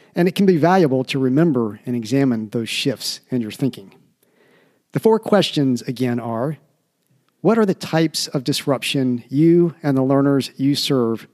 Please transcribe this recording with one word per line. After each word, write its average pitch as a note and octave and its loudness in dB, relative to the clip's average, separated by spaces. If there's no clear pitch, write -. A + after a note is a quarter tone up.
and F3 2
it F3+ -2
can G3+ 2
be F#3 4
valuable D#3 4
to - -4
remember B2+ 2
and B2 -4
examine A#2+ -2
those A2+ -4
shifts - -6
in B2+ -2
your G#2+ -8
thinking. G#2 -6
The - -4
four A3 2
questions, D3+ 0
again, B2 -4
are, A#2 -6
what A3 2
are A3 2
the F#3+ 0
types - -2
of C3 -6
disruption B2+ -2
you E3 4
and C#3+ 0
the C3 2
learners C#3 2
you C#3 0
serve A#2+ -2